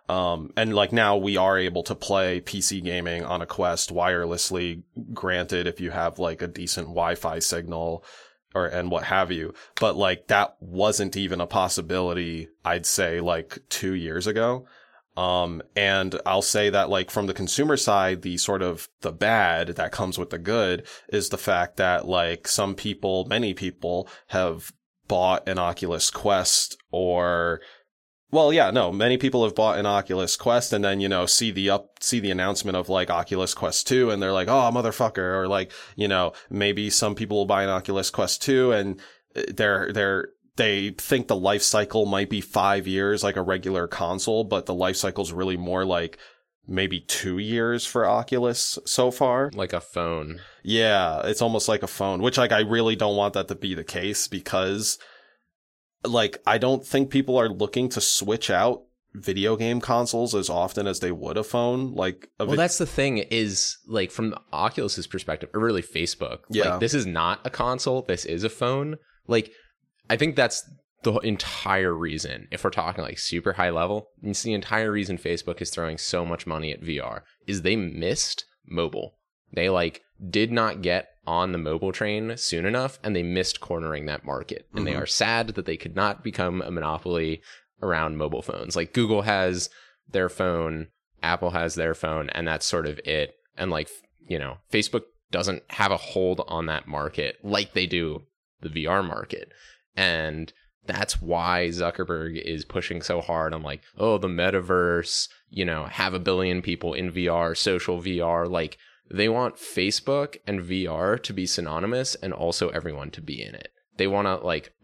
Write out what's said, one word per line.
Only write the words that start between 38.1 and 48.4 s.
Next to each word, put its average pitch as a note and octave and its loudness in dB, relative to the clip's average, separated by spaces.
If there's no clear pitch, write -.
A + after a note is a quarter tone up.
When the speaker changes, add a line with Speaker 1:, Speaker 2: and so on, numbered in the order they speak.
Speaker 1:
two B2+ 4
and, G2 0
uh, - -4
they're, G2 0
they're, G2 0
they G2+ 2
think - 0
the G#2+ 2
life G2 2
cycle G#2+ 4
might G2+ 0
be G#2 -2
five G2 2
years G2 2
like G2+ 2
a F#2 0
regular F#2 0
console, F#2+ 0
but G2 0
the F#2 -2
life F#2 2
cycle's F#2 -2
really F#2 0
more F2+ 0
like E2+ 0
maybe F#2 -2
two - -4
years A#2 0
for A#2 2
Oculus A#2+ 0